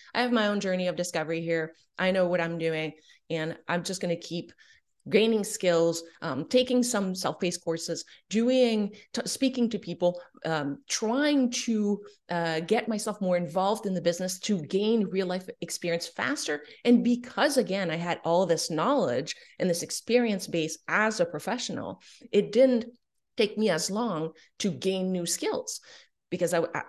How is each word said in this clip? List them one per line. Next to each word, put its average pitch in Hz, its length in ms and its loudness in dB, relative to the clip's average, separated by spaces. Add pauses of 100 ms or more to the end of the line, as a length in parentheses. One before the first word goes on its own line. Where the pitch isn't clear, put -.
(140)
I 233 80 2
have 247 100 0
my 220 140 4
own 208 140 0
journey 185 260 0
of 170 100 -2
discovery 165 460 -2
here. 165 320 -2 (240)
I 185 120 2
know 185 180 4
what 175 120 2
I'm 170 180 -2
doing, 160 340 -2 (360)
and 160 280 -4 (120)
I'm 175 160 -2
just 185 160 -6
gonna 175 160 -2
keep 170 360 -8 (560)
gaining 214 360 4
skills, 170 580 2 (180)
um, 147 280 -4
taking 247 340 4
some 196 320 -2
self-paced 175 480 -4
courses, 165 420 -6 (240)
doing, 226 640 2 (220)
t-, 233 120 -4
speaking 254 460 0
to 208 80 -2
people, 175 420 -2 (240)
um, 147 440 -2
trying 262 640 2
to, 208 520 0 (260)
uh, 165 320 -2
get 190 280 0
myself 214 320 -4
more 180 160 2
involved 185 500 0
in 190 80 0
the 175 60 -2
business 175 400 0
to 196 220 0
gain 208 420 2
real 185 220 -2
life 185 220 -4 (120)
experience 170 480 -4
faster." 294 560 -4 (200)
And 240 200 6
because, 254 520 0
again, 190 340 0
I 160 60 -2
had 170 280 -4
all 170 220 4
this 160 240 0
knowledge 156 680 0 (240)
and 180 100 0
this 170 140 -2
experience 226 640 0
base 160 300 -4 (100)
as 214 320 0
a 170 40 2
professional, 185 800 -6 (300)
it 185 180 2
didn't 240 360 6 (500)
take 208 200 0
me 214 140 2
as 160 200 0
long 185 420 -4 (260)
to 196 120 -2
gain 185 420 -2
new 175 140 -2
skills - 540 -4 (500)
because 175 220 0
I, 165 120 2 (240)